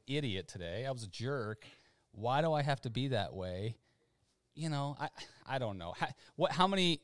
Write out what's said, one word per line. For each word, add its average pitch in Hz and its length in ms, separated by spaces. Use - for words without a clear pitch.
idiot 127 400
today. 92 400
I 135 40
was 120 120
a 104 40
jerk. 110 560
Why 120 300
do 160 120
I 147 100
have 143 180
to 123 80
be 123 200
that 98 260
way?" 95 420
You 160 140
know, 143 300
I, 123 100
I 135 140
don't 104 180
know. 87 140
How, - 160
what, 175 160
how 180 120
many, 185 380